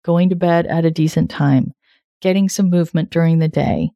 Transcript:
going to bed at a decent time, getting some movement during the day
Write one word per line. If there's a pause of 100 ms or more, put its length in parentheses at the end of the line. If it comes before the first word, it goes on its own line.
going
to
bed
at
a
decent
time, (500)
getting
some
movement
during
the
day